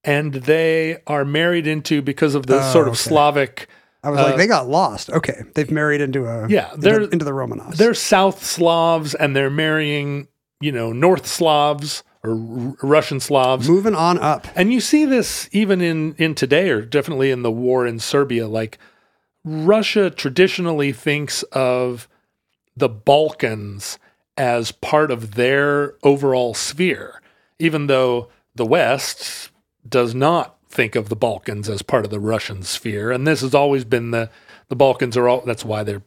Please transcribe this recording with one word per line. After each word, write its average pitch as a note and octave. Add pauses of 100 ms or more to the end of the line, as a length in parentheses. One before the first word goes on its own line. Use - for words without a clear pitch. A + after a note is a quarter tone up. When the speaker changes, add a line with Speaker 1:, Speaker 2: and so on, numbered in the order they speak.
Speaker 1:
And D3
they D#3+ (100)
are C#3+
married E3
into, D3+
because C#3
of C3+
the C3+
Speaker 2:
Oh, C3
Speaker 1:
sort D3+
of A#2
Speaker 2:
okay. -
Speaker 1:
Slavic, D3 (340)
Speaker 2:
I C#3+
was C#3+
like, C3+
Speaker 1:
uh, -
Speaker 2:
"They F#3
got D3
lost." C#3+
Okay. C#3 (100)
They've D3+
married D3+
into C3
a, A2+
Speaker 1:
Yeah, G3+
Speaker 2:
into, D3
Speaker 1:
they're, G#3+
Speaker 2:
into F3
the C#3+
Romanovs. C3
Speaker 1:
they're A3
South F#3+
Slavs, E3
and C#3
they're C#3
marrying, D3 (320)
you C#3+
know, A2+
North E3
Slavs D3 (200)
or A2
R-, A#2
Russian D3
Slavs. C3
Speaker 2:
Moving G3
on E3+
up. D3
Speaker 1:
And F#3+
you A#3
see D4+
this -
even G3
in, D#3+
in D#3+
today, D3
or A2
definitely C3+
in B2
the A#2
war B2
in A#2
Serbia. B2
Like, A2 (640)
Russia F#3
traditionally D#3
thinks D3
of B2+ (680)
the B2+
Balkans A2 (380)
as A#2+
part D3+
of A2+
their C#3+
overall C3+
sphere, C#3 (360)
even D#3
though B2+ (260)
the A#2+
West - (380)
does A#2+
not D3 (160)
think A#2
of G#2
the A#2
Balkans G#2
as G2+
part A2
of G2+
the G#2
Russian G#2
sphere. G#2+
And C3
this D3
has C3
always C#3+
been A#2
the, A#2 (400)
the C3
Balkans B2+
are B2
all, B2
that's A#2+
why G#2+
they're G2+